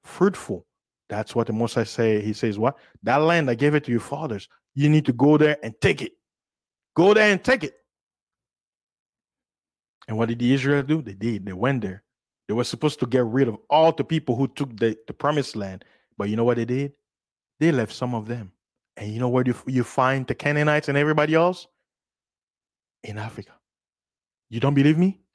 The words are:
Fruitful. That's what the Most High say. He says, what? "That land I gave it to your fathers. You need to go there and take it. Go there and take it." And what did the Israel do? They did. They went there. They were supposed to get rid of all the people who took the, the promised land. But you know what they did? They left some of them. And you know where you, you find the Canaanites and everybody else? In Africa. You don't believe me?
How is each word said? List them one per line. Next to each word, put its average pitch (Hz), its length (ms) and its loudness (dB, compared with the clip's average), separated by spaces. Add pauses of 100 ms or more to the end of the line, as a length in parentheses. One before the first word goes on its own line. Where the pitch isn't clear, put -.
Fruitful. - 600 -4 (440)
That's - 260 -8
what 117 120 0
the 113 60 -6
Most 113 220 -4
High 117 80 0
say. 110 380 0
He 107 120 -4
says, 107 240 -4
what? 120 200 -2 (260)
"That 120 140 2
land 156 320 2
I 120 60 0
gave 147 200 2
it 147 100 2
to 123 60 -4
your 117 80 2
fathers. 131 480 -8 (260)
You 143 160 2
need 151 160 4
to 143 80 2
go 143 240 6
there 151 260 4
and 113 180 -10
take 170 200 2
it. - 120 -10 (800)
Go 185 180 6
there 214 180 6
and 190 120 0
take 254 200 2
it." - 120 -10 (2250)
And 110 100 -6
what 113 120 0
did 120 100 -4
the 123 140 2
Israel 139 300 0
do? 151 180 -2
They 104 120 -12
did. 101 320 -6
They 98 80 -10
went 120 280 -2
there. 95 220 -10 (440)
They 104 60 -4
were 120 100 0
supposed - 360 -4
to 127 80 -2
get 123 180 0
rid 127 220 2
of 104 100 -6 (120)
all 160 220 4
the 139 120 -6
people 147 320 -2
who 135 120 0
took 127 300 -8
the, 110 200 0 (100)
the - 60 -14
promised 143 420 -2
land. 98 280 -10 (340)
But 101 120 -4
you 107 80 -2
know 117 80 2
what 120 120 2
they 117 80 -2
did? 139 280 -4 (680)
They 160 120 4
left 120 220 -2
some 123 220 -6
of 107 120 -8
them. 113 240 -10 (460)
And 104 140 -10
you 110 80 -8
know 127 80 -2
where 127 180 2
you, 123 100 0 (100)
you 127 180 0
find 131 420 0
the 123 100 -6
Canaanites 147 520 0
and 139 100 0
everybody 151 360 2
else? 175 340 0 (1400)
In 104 140 -12
Africa. 107 340 -12 (1000)
You 113 100 -8
don't 139 140 2
believe 147 240 4
me? 190 220 2 (160)